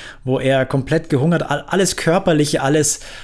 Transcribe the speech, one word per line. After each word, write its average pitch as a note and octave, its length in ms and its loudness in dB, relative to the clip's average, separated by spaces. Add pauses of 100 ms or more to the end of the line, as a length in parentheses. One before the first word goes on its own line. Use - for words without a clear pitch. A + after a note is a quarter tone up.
(260)
wo B2+ 120 0
er C3 280 2
komplett C#3+ 440 -2
gehungert, D#3 400 0
all-, D3 180 -4
alles F#3 280 0
Körperliche, D#3+ 640 2
alles, D3 380 2 (240)